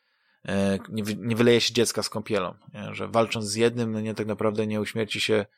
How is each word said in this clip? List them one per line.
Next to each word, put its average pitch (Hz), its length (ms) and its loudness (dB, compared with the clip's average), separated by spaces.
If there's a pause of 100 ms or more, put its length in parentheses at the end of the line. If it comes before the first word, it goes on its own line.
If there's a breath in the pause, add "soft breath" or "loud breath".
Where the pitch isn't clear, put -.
(460)
e, 98 340 0 (100)
nie 107 140 -4
wy-, 104 120 -4
nie 110 200 -2
wyleje 120 260 6
się - 120 0
dziecka 110 300 0
z - 60 -6
kąpielą, 98 440 -4 (200)
nie? 104 220 -12
Że 104 120 -6
walcząc 110 380 2
z 101 100 -4
jednym, 117 360 2
no 107 100 -4
nie, 110 120 -4
tak 107 140 -4
naprawdę 107 400 0
nie 107 140 -2
uśmierci 107 400 -4
się, 107 240 2 (120)